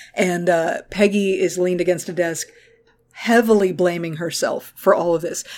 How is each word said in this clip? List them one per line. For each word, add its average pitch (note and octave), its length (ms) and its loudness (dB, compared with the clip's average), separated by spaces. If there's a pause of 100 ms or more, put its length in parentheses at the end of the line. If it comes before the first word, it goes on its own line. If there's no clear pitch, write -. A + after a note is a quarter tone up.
(140)
And, F3 360 -2
uh, E3+ 420 0
Peggy G3+ 500 0
is F3+ 160 0
leaned F3+ 240 0
against F3 260 0
a F#3 60 -8
desk, E3 340 -4 (640)
heavily A3 640 2
blaming E3+ 420 -2
herself D#3 640 -4
for - 180 4
all E3+ 200 0
of D#3 60 -2
this - 220 -6 (140)